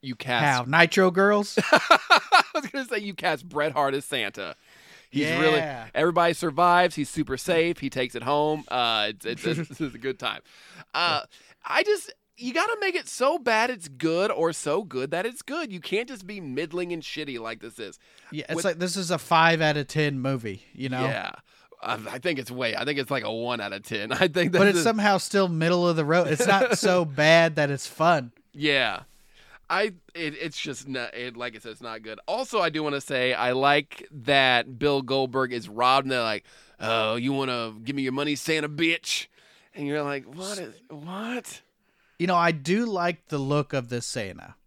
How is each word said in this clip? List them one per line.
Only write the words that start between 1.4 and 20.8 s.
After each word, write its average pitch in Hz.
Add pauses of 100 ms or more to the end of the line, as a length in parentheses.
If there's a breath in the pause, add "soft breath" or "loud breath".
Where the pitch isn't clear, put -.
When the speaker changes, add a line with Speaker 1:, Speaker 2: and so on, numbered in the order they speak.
Speaker 1:
<laughs> -
I - (120)
was 294
gonna 269
say 226
you 202
cast 165
Bret 147
Hart 139
as 139
Santa. 101 (540 soft breath)
He's 147
really, 160
Speaker 2:
Yeah. 127
Speaker 1:
everybody 170
survives. 175
He's 160
super 139
safe. 170
He 139
takes 131
it 120
home. 147
Uh, 117
it's, 104
it's, 113
it's, 156
Speaker 2:
<laughs> -
Speaker 1:
it's 131
a -
good 131
time. 107 (520 loud breath)
Uh, 165 (440 soft breath)
I 277
just, 415 (240)
you 247
gotta 427
make 381
it 349
so 285
bad 233
it's 175
good 160
or 165
so 156
good 131
that 175
it's 240
good. 294
You 175
can't 214
just 202
be 208
middling 170
and 165
shitty 143
like 113
this 113
is. 98 (340 soft breath)
Speaker 2:
Yeah, 151
it's 160
Speaker 1:
With 170
Speaker 2:
like, 165
this 175
is 180
a 175
five 165
out 151
of 143
ten 147
movie, 123 (120)
you 131